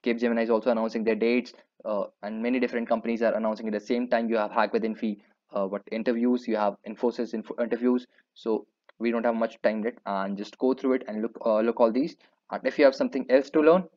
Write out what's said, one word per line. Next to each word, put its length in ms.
Cape 160
Gemini 240
is 80
also 180
announcing 340
their 120
dates, 380
uh, 180
and 180
many 200
different 280
companies 360
are 100
announcing 320
at 80
the 60
same 280
time. 220
You 80
have 140
Hack 220
with 100
Infi, 340
uh, 120
what 160
interviews, 560
you 80
have 200
Infosys 460
info 260
interviews. 460
So 320
we 100
don't 160
have 80
much 300
time 180
left, 240
and 320
just 220
go 160
through 180
it 140
and 160
look, 200
uh, 180
look 180
all 120
these. 240
And 160
if 100
you 80
have 80
something 380
else 180
to 100
learn 260